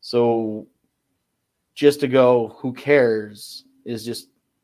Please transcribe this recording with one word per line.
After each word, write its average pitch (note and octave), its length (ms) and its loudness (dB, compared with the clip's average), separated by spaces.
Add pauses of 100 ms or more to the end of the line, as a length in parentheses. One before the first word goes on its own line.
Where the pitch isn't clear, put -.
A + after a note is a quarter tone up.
So A2+ 680 -2 (1080)
just D3 240 2
to C#3+ 80 -2
go, B2 500 2
"Who B2+ 160 -8
cares?" A2+ 920 -2 (200)
is A2+ 180 -10
just A#2 260 -12 (340)